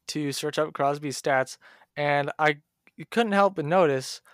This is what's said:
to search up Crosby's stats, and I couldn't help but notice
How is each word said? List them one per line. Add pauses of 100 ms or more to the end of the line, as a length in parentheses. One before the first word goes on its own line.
to
search
up
Crosby's
stats, (400)
and
I (520)
couldn't
help
but
notice (140)